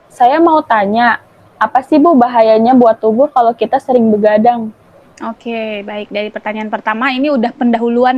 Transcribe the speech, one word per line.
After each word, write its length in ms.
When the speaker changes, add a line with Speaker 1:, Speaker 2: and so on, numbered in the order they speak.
Speaker 1:
saya 320
mau 240
tanya, 560
apa 320
sih, 160
Bu, 160
bahayanya 560
buat 240
tubuh 320
kalau 240
kita 240
sering 320
begadang? 640
Speaker 2:
Oke, 640
baik. 240
Dari 240
pertanyaan 400
pertama, 400
ini 160
udah 240
pendahuluan 640